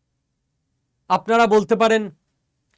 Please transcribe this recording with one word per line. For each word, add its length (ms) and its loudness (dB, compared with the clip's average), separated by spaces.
আপনারা 380 0
বলতে 300 0
পারেন, 340 -2